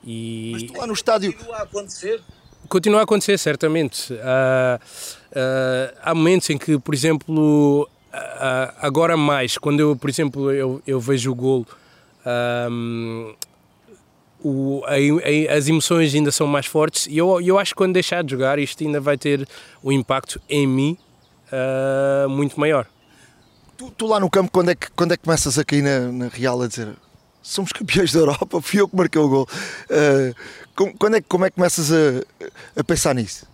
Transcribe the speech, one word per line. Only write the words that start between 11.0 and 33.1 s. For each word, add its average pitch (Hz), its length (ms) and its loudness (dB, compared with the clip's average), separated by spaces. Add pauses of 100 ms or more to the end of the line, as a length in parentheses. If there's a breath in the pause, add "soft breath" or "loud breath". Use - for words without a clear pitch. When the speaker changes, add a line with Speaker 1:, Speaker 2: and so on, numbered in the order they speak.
Speaker 1:
o 123 40 -4
golo, 127 320 0 (580 soft breath)
ahm, 117 1080 -6 (1080)
o, 135 440 -4
a, 135 80 -2
a, 147 640 2
as 143 100 0
emoções 160 480 2
ainda 147 160 2
são 151 160 0
mais 143 180 -2
fortes 156 420 0
e 147 100 -4
eu, 175 240 4
eu 185 180 4
acho 190 120 -2
que - 60 -10
quando 185 160 2
deixar 175 300 0
de 135 80 -6
jogar 131 260 0
isto 143 260 -4
ainda 147 180 -2
vai 143 160 0
ter 139 300 -2 (360 loud breath)
um 135 80 0
impacto 135 580 -2
em 143 160 2
mim, 135 320 0 (540)
ah, 135 800 0
muito 139 300 -2
maior. 147 280 2 (880 soft breath)
Speaker 2:
Tu, 247 140 -18
tu 220 160 -6
lá 214 120 2
no 190 100 2
campo, 185 220 2
quando 180 200 4
é 156 40 2
que, - 160 -12
quando 170 220 0
é 165 40 0
que - 60 -18
começas 156 360 0
a 147 60 0
cair 143 180 2
na, 139 160 2 (120)
na 123 160 -6
real 123 340 -2
a 123 60 -2
dizer: 110 220 -8 (520)
"Somos - 300 -6
campeões 175 400 0
da 160 80 4
Europa, 156 420 2
fui 202 200 0
eu 190 80 2
que - 60 -8
marquei 165 260 2
o 147 80 4
golo"? 135 180 2 (420 loud breath)
Ah, 139 440 4 (420 loud breath)
com-, 196 220 0
quando 214 180 2
é 202 60 2
que, - 60 -18
como 185 180 0
é 185 40 2
que - 60 -8
começas 170 360 0
a, 147 300 4 (580 loud breath)
a 143 40 -2
pensar 151 320 2